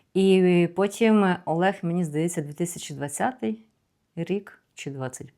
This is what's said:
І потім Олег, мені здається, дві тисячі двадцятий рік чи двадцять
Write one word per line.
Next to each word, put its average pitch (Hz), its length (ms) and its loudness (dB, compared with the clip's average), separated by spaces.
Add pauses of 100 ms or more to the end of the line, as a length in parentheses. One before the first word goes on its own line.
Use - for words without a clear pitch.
(140)
І 185 640 4
потім 202 580 2 (100)
Олег, 175 380 0
мені 170 220 -2
здається, 156 380 -2
дві 147 100 -10
тисячі 170 420 -8
двадцятий 220 680 -6 (540)
рік 180 460 -6 (120)
чи - 160 -14
двадцять 131 480 -12